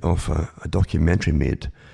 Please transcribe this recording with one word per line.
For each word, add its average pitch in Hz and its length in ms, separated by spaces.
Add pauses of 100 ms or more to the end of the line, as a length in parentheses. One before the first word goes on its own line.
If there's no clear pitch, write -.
of 85 260
a, 78 220 (120)
a - 60
documentary 85 640
made 76 400 (220)